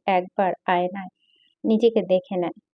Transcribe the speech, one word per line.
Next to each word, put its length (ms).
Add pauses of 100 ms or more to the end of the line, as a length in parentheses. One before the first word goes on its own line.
একবার 460 (140)
আয়নায় 460 (520)
নিজেকে 380
দেখে 340
নেয়। 200 (180)